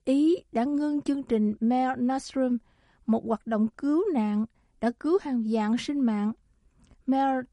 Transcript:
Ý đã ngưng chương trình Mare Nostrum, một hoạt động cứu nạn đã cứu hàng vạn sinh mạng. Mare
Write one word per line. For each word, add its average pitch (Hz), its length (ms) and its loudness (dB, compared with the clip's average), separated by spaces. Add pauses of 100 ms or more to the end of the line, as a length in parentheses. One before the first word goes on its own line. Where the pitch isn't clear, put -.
Ý 294 300 4 (160)
đã 233 120 0
ngưng 294 380 0
chương 277 220 -2
trình 214 360 2
Mare 254 420 0
Nostrum, 254 560 -2 (480)
một 220 200 0
hoạt 220 220 -4
động 220 200 0
cứu 294 360 0 (100)
nạn 214 320 0 (360)
đã 233 100 0
cứu 320 300 0
hàng 247 280 -2
vạn 220 280 0
sinh 285 220 -4
mạng. 214 340 0 (720)
Mare 269 360 0 (120)